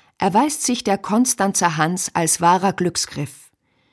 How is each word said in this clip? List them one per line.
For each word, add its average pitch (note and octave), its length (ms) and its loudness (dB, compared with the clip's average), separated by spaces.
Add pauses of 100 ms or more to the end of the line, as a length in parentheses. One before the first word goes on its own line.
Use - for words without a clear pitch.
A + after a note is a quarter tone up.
(180)
erweist A3+ 460 0
sich A#3+ 200 -2
der G3+ 140 0
Konstanzer G3 800 0
Hans E3+ 360 -2
als E3+ 280 0
wahrer F3+ 320 4
Glücksgriff. - 760 -6 (420)